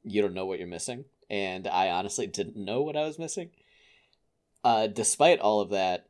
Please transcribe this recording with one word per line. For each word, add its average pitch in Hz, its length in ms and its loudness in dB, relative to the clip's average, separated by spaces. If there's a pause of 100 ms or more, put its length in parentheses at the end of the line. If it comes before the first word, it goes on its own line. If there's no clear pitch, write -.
you 104 180 0
don't 95 120 0
know 95 120 -4
what 95 140 -6
you're 87 80 -8
missing, 87 380 -10 (240)
and 95 380 -4
I 92 220 2
honestly 101 380 -2
didn't 90 280 -6
know 107 260 -4
what 151 140 -4
I 151 100 0
was 156 140 -8
missing. 170 300 -8 (1120)
Uh, 110 240 4
despite 131 520 4
all 104 220 4
of 92 80 -2
that 92 400 0